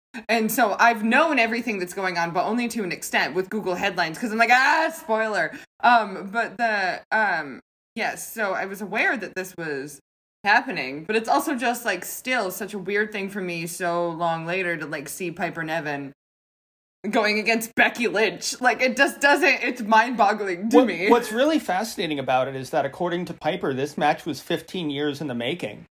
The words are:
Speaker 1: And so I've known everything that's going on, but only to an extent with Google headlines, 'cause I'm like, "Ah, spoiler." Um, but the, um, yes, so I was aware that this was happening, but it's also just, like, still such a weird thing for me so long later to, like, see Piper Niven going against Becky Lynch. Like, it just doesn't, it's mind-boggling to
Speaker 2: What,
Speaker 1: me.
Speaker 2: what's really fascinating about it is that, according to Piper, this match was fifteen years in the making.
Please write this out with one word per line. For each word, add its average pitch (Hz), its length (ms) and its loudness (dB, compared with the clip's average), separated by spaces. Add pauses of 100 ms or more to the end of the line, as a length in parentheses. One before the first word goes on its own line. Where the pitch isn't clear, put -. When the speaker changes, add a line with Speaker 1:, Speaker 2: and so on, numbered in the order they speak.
(300)
Speaker 1:
And 220 220 2
so 226 280 2
I've 226 240 4
known 277 340 4
everything 226 420 0
that's 180 140 -6
going 185 240 -2
on, 170 140 0
but 165 140 0
only 233 240 0
to 226 140 -4
an 175 100 -4
extent 180 420 -2
with 190 140 -2
Google 185 260 -2
headlines, 175 420 -2
'cause 220 140 -4
I'm 214 60 -4
like, 226 140 4
"Ah, 302 440 4
spoiler." 214 560 -2 (300)
Um, 202 500 4
but 202 260 -4
the, 208 440 0 (100)
um, 175 480 0 (360)
yes, 165 380 -6
so 208 200 -2
I 147 120 -4
was 196 160 -10
aware 269 360 -2
that 185 180 -10
this 185 220 -8
was 151 420 -8 (460)
happening, 175 580 0
but 214 140 -2
it's 226 120 -2
also 285 260 2
just, 240 300 -2
like, 185 200 -2
still 240 440 -2
such 190 240 -8
a 202 60 -6
weird 208 320 -2
thing 196 180 -6
for 196 120 -8
me 170 260 -4
so 175 420 -2
long 165 360 -2
later 175 320 -2
to, 147 80 -8
like, 151 240 -8
see 180 200 -6
Piper 170 340 -6
Niven 147 500 -4 (1000)
going 208 280 2
against 226 360 0
Becky 233 320 2
Lynch. 190 520 0
Like, 247 220 2
it 254 160 2
just - 240 4
doesn't, 285 420 4
it's 247 180 -2
mind-boggling 214 880 2
to 240 80 10
Speaker 2:
What, 254 100 8
Speaker 1:
me. 180 220 0
Speaker 2:
what's 233 220 4
really 294 280 4
fascinating 180 600 -2
about 131 280 2
it 135 80 -8
is 131 160 -8
that, 143 140 2
according 175 400 -4
to 170 80 -10
Piper, 156 400 -2
this 139 240 -4
match - 280 2
was 143 160 -6
fifteen 165 480 -4
years 143 320 -2
in 151 60 -6
the 123 80 -4
making. 120 560 -6